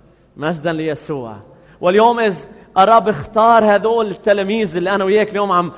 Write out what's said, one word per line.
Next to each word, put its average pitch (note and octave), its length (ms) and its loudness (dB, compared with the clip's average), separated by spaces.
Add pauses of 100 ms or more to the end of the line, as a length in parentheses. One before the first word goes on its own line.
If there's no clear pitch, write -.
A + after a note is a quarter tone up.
(360)
مجدًا D#3 360 -6
ليسوع. C#3+ 640 -8 (440)
واليوم A3 400 2
إذ G3+ 160 -2 (420)
الرب G#3 300 4
اختار A3 560 2
هذول G#3+ 460 0
التلاميذ G3+ 640 -2
اللي F3+ 180 -2
أنا G3 100 -2
وياك G#3 260 0
اليوم G3+ 220 -4
عم، F3 240 0